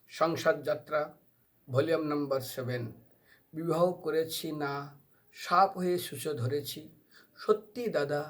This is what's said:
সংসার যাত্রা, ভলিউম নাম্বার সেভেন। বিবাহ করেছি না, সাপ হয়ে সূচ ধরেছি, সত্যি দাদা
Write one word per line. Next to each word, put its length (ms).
সংসার 520
যাত্রা, 380
ভলিউম 440
নাম্বার 300
সেভেন। 420
বিবাহ 380
করেছি 600
না, 220
সাপ 440
হয়ে 200
সূচ 260
ধরেছি, 400
সত্যি 440
দাদা 420